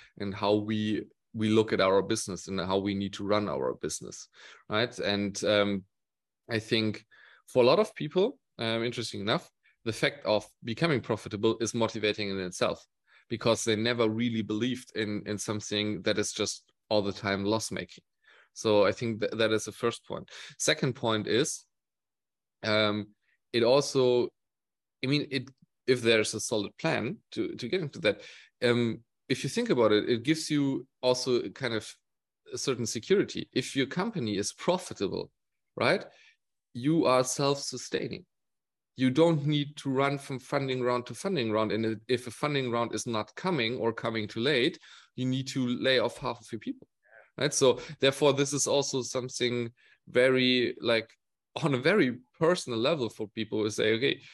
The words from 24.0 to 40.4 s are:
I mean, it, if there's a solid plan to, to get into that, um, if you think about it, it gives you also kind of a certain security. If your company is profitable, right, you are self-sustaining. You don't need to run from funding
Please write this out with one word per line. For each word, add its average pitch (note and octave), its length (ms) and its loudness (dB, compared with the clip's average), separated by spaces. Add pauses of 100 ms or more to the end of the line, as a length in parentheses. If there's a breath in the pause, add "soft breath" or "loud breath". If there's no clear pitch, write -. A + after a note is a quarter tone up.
I C3 60 -8
mean, C#3+ 240 0
it, C3 180 -6 (360)
if B2 160 4
there's A2+ 320 4
a A2 60 -6
solid G2+ 380 -2
plan C#3 400 -2 (140)
to, A2 240 -4
to B2+ 120 -8
get F#3 140 -4
into C#3 180 -8
that, G#2+ 220 0 (420 loud breath)
um, A#2+ 360 2 (280)
if C3 160 -2
you C#3+ 60 -2
think A#3 200 -2
about A#2+ 220 4
it, G#2+ 160 4
it A#2 160 0
gives D#3+ 260 -2
you C#3 380 -2 (140)
also B2 480 0
kind A#2 240 -6
of G#2+ 200 -6 (600)
a B2 40 -8
certain A#2+ 280 -4
security. - 680 -2
If - 240 -2
your C3+ 120 0
company D#3 500 -4
is G2+ 160 -4
profitable, G2 760 -4 (460)
right, D3 300 2 (680 loud breath)
you C#3+ 320 2
are B2+ 200 4
self-sustaining. - 1000 -4 (720)
You B2+ 140 2
don't D#3 360 4
need D3 320 0
to - 120 -6
run C#3 300 0
from C3+ 200 -8
funding C3+ 420 -4